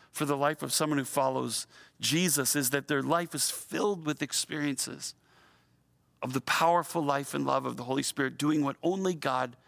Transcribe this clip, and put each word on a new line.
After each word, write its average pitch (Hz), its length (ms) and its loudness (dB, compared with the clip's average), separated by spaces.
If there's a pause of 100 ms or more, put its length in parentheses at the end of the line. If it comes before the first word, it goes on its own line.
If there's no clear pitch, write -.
(100)
for - 140 -4
the 143 120 0
life 143 240 0
of 135 120 -4
someone 151 260 2
who 131 60 0
follows 131 640 0 (320)
Jesus, 147 560 2
is 131 140 2
that 139 180 0
their 143 120 2
life 156 320 0
is 147 160 -2
filled - 560 -2
with 151 160 -2
experiences - 920 -4 (1040)
of 127 120 -4
the 135 80 0
powerful 170 640 4
life 143 300 0
and 143 140 -2
love 135 180 2
of 127 120 -4
the 123 80 -8
Holy 131 180 -2
Spirit 135 340 -2
doing 151 280 2
what 139 180 -2
only 185 320 0
God 127 420 -2 (100)